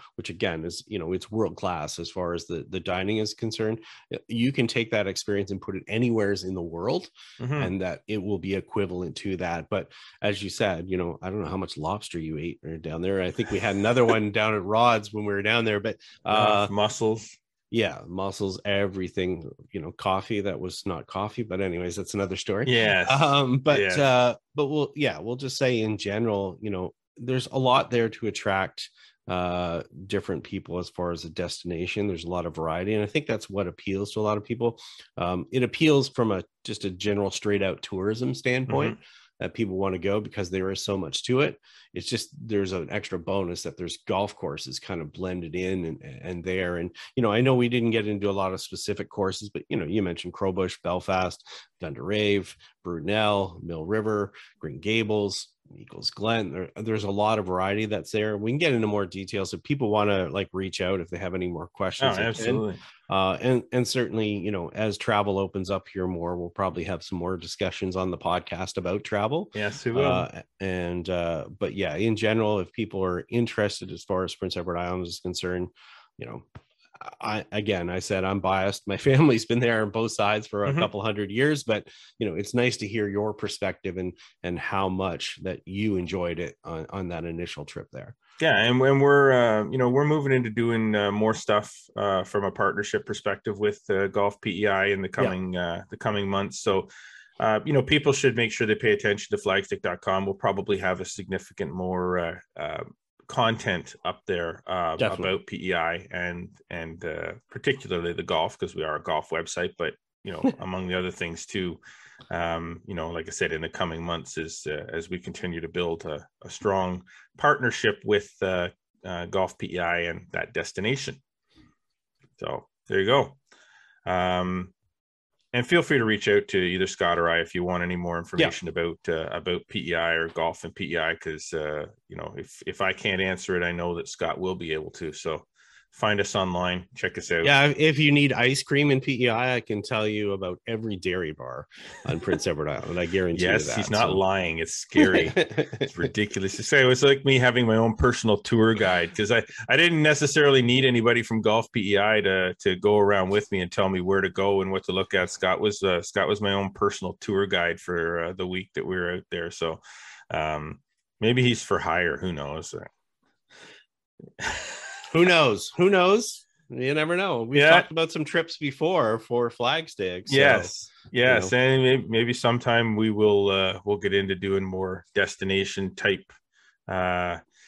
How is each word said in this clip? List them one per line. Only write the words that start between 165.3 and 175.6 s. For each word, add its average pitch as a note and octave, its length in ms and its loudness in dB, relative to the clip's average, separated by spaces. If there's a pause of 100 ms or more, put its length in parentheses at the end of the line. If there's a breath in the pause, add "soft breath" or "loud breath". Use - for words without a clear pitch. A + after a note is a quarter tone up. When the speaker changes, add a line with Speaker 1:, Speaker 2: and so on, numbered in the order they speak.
Speaker 1:
Who F3+ 120 6
knows? G3 560 4 (240)
You B2+ 240 -2
never D#3 240 0
know. F3 240 0
We've C3+ 200 4
Speaker 2:
Yeah. D#3 100 10
Speaker 1:
talked E3+ 200 8
about E3 200 0
some D#3 120 -2
trips E3 340 -2
before D3 600 2
for A#2+ 320 0
Flagstick, A#2 800 -2
so, C3+ 60 2
Speaker 2:
Yes. B2 520 4 (240 soft breath)
Speaker 1:
you A#2 120 2
Speaker 2:
Yes. A2+ 280 6
Speaker 1:
know. B2 60 4
Speaker 2:
And C3 260 6
may-, B2+ 240 4 (120)
maybe A#2+ 140 2
sometime A#2 640 2
we A2 140 2
will, G#2 400 6
uh, F#2+ 360 2
we'll G2+ 120 2
get G2+ 160 0
into G2 220 2
doing G2 280 0
more F#2 420 -6 (100)
destination G2 800 0